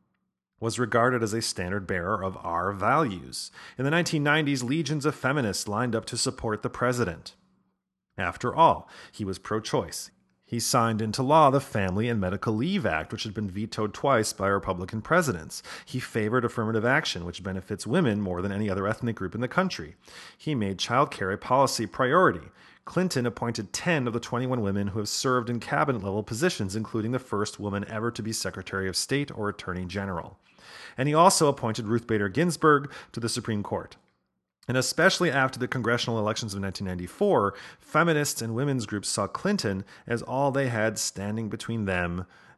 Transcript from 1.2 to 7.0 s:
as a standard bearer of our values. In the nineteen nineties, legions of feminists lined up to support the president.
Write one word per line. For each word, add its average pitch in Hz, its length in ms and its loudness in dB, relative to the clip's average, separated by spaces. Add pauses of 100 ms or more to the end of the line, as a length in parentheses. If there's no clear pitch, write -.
as 107 120 0
a 117 80 -2
standard 95 440 -4
bearer 92 380 -2
of 92 140 -4
our 87 340 -2
values. 98 800 -2 (260)
In 127 60 -4
the 139 80 0
nineteen 165 320 2
nineties, 147 400 2
legions 143 420 -2
of 147 100 0
feminists 127 520 0
lined 113 300 0
up 107 80 -4
to 120 120 -6
support 113 440 -4
the 127 80 -4
president. 120 680 -2 (800)